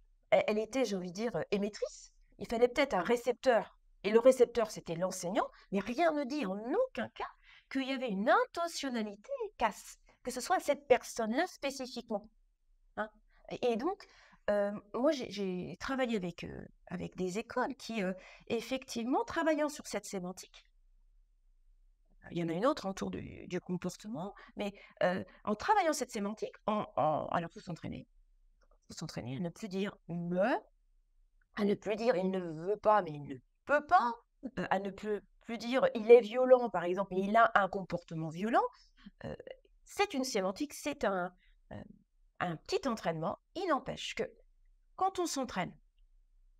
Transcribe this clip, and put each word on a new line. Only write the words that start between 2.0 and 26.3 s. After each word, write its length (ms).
il 80
fallait 200
peut-être 280
un 80
récepteur, 760
et 60
le 100
récepteur, 520
c'était 240
l'enseignant, 520
mais 80
rien 320
ne 120
dit 240
en 100
aucun 520
cas 200
qu'il 160
y 60
avait 160
une 200
intentionnalité, 1000
qu'à 140
ce, 260
que 80
ce 100
soit 180
cette 280
personne-là 600
spécifiquement. 800
Hein ? 120
Et, 220
et 20
donc, 320
euh, 220
moi, 160
j'ai, 180
j'ai 500
travaillé 380
avec, 260
euh, 220
avec 280
des 220
écoles 380
qui, 260
euh, 120
effectivement, 800
travaillant 440
sur 160
cette 200
sémantique, 600
il 60
y 60
en 40
a 60
une 120
autre 220
autour 240
du, 360
du 120
comportement, 760
mais, 180
euh, 200
en 120
travaillant 360
cette 200
sémantique, 440